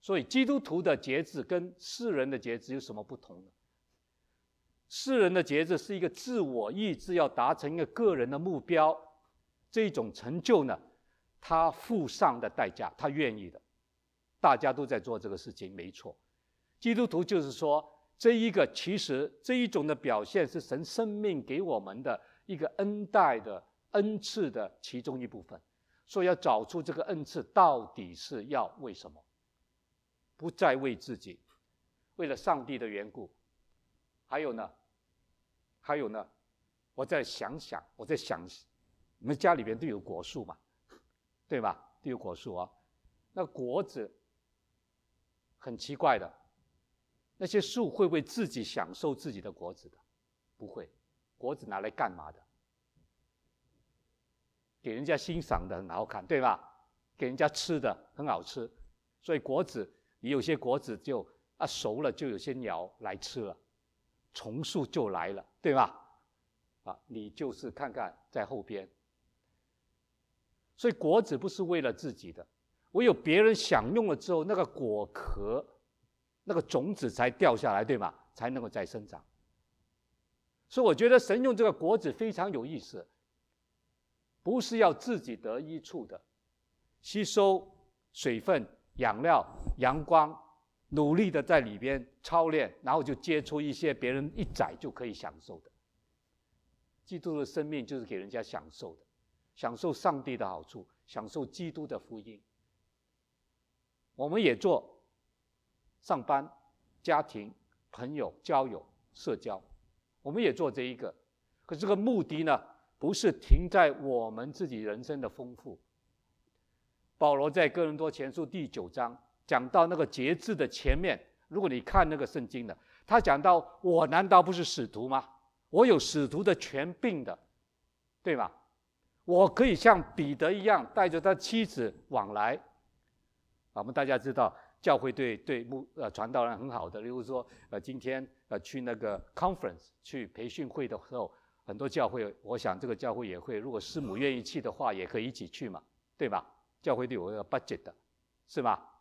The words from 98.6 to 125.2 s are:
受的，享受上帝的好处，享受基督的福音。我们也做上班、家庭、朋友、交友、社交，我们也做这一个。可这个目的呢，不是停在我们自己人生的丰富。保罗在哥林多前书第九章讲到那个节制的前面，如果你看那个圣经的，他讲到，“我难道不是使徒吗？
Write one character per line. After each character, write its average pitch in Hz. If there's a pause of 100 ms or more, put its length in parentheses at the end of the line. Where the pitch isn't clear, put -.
受 82
的， - (520)
享 120
受 160
上 143
帝 127
的 104
好 85
处， 101 (200)
享 107
受 143
基 170
督 151
的 120
福 113
音。 104 (1700)
我 135
们 202
也 139
做 - (1000)
上 160
班、 139 (520)
家 156
庭、 107 (380)
朋 123
友、 110
交 135
友、 107 (280)
社 120
交， 98 (600)
我 139
们 208
也 185
做 156
这 127
一 127
个。 - (520)
可 170
这 175
个 202
目 208
的 156
呢， 151 (380)
不 147
是 208
停 170
在 170
我 123
们 120
自 185
己 123
人 107
生 143
的 120
丰 123
富。 104 (1400)
保 147
罗 139
在 160
哥 170
林 151
多 156
前 135
书 170
第 151
九 92
章 120 (300)
讲 127
到 170
那 180
个 156
节 139
制 208
的 143
前 131
面， - (300)
如 180
果 190
你 123
看 180
那 151
个 143
圣 123
经 120
的， 92 (300)
他 226
讲 143
到 170 (180)
，“我 165
难 175
道 180
不 185
是 175
使 -
徒 110
吗？ 135 (400)